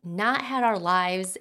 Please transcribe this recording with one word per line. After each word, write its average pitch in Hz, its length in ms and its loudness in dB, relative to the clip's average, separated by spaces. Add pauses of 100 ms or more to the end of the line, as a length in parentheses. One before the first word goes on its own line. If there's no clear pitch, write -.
not 202 380 -2
had 254 220 -2
our 226 160 2
lives 185 600 0